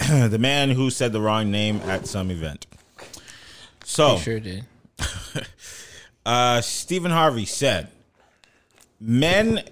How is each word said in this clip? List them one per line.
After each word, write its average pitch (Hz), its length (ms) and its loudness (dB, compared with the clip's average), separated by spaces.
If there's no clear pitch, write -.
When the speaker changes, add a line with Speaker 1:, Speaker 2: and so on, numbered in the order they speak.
Speaker 1:
the 120 280 4
man 139 320 2
who 131 200 2
said 123 240 -2
the 110 80 0
wrong 107 280 0
name 104 360 0
at 95 200 -4
some 92 240 -4
event. 80 360 -8
So, 143 340 2
Speaker 2:
He 87 80 -4
sure 113 160 -4
did. 101 260 -12
Speaker 1:
<laughs> - 480 -8
uh, 120 340 4
Stephen 175 500 -4
Harvey 151 360 4
said, 107 420 -2
"Men 175 720 2